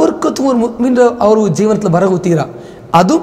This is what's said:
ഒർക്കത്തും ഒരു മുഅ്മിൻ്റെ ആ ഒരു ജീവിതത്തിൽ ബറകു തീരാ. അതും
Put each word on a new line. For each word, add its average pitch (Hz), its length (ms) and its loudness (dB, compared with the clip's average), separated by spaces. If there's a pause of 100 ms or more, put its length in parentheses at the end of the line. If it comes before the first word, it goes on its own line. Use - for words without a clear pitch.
ഒർക്കത്തും 285 440 -2
ഒരു 254 140 2
മുഅ്മിൻ്റെ 240 420 0 (180)
ആ 202 100 2
ഒരു 220 100 2 (160)
ജീവിതത്തിൽ 208 300 0
ബറകു 185 280 0 (100)
തീരാ. 160 200 0 (540)
അതും 294 220 0